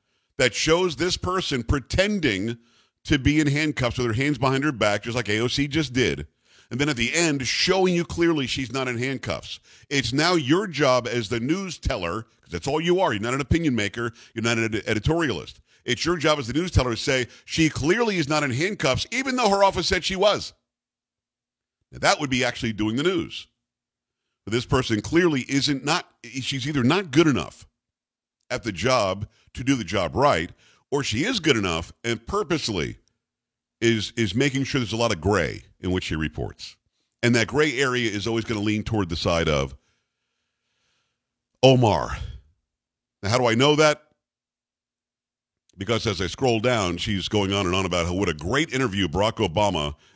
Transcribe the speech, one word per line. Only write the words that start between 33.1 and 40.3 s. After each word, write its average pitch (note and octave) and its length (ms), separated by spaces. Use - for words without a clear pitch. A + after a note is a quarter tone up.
is, A2+ 360
is G#2 180
making C3+ 300
sure C3+ 160
there's G#2+ 120
a A2+ 40
lot A#2 160
of E2+ 80
gray D#2+ 440
in F#2 100
which F#2 140
she - 120
reports. D2 600
And A#2+ 120
that A2+ 120
gray C#3 320
area B2 320
is G2 160
always A2+ 180
gonna G#2+ 160
lean G#2+ 240
toward G2+ 240
the E2+ 80
side E2 320
of C#2 260